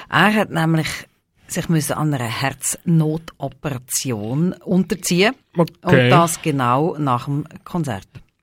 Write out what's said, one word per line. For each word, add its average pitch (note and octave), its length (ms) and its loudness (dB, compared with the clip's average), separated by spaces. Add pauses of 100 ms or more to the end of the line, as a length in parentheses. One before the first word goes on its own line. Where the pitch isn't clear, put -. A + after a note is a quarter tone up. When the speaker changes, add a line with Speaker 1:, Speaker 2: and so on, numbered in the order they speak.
Speaker 1:
Er F#3 260 4
hat G#3+ 160 0
nämlich D#3+ 360 0 (600)
sich - 220 -6
müssen D#3 240 2
an D3+ 220 -2
einer B2 100 -4
Herznotoperation C3+ 2250 -2 (100)
unterziehen. F#3 680 0 (200)
Speaker 2:
Okay. E3 280 0
Speaker 1:
Und C3 280 4
das E3 300 4
genau C#3 580 0
nach C3 280 0
dem D3 180 -4 (200)
Konzert. C3+ 440 -6 (340)